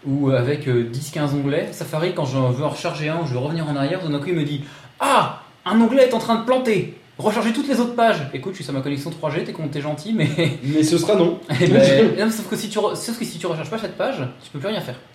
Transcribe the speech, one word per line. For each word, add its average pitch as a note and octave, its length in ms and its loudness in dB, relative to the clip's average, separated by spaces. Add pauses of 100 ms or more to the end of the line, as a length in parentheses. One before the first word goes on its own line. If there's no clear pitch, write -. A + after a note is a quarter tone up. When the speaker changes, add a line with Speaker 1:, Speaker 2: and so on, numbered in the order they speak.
Speaker 1:
où C#3 240 0
avec, C3 380 0
euh, A#2+ 160 2
dix, A#2 260 -6
quinze D3 240 -2
onglets, C#3+ 380 0
Safari, E3 420 -4
quand D#3+ 120 -2
j'en B2+ 260 0
veux B2 120 -2
en D3+ 60 0
recharger D3+ 400 -4
un, E3+ 160 -2
je C3 80 -4
veux B2 60 0
revenir D3+ 280 -2
en D3 80 -2
arrière, D3 240 0
tout E3 120 -4
d'un C#3+ 80 0
coup, D3 80 -6
il F3+ 80 0
me D#3 80 0
dit : « C#3+ 200 -4 (360)
Ah, C4 420 2 (240)
un G#3 160 4
onglet C4 260 6
est A3+ 60 2
en A3+ 60 0
train A3+ 160 0
de G#3+ 100 -2
planter. A#3+ 480 0 (240)
Rechargez A3 360 0
toutes C#4+ 140 -2
les B3 120 0
autres A#3+ 160 0
pages. » F3+ 400 2
Écoute, C#3 160 -6
je - 60 -10
suis C#3+ 80 -12
sur C#3 80 -6
ma C3+ 80 -2
connexion C#3+ 280 -4
trois D#3 220 -4
G, E3+ 120 -2
t'es - 80 -8
con-, D#3 200 -6
t'es D3 100 -6
gentil, D3+ 340 -4
mais D#3 140 2 (180)
<laughs> - 160 -4
Speaker 2:
Mais D3+ 200 2
ce E3 160 4
sera - 160 2
non. E3+ 240 2 (200)
Speaker 1:
Eh F3 80 4
ben, - 140 8 (380)
non, A3 120 2
sauf - 160 -6
que G#3+ 80 -4
si - 140 -6
tu - 80 -4
re-, G3+ 180 0
sauf - 220 -8
que A#3 80 -6
si D#3+ 140 -10
tu F#3 80 -6
recharges D#3 240 -4
pas A3 80 -6
cette - 180 -8
page, A#3 200 -2 (260)
tu - 80 -20
peux D3 80 -12
plus D3 80 -6
rien G3+ 140 -4
faire. B2 140 -10 (200)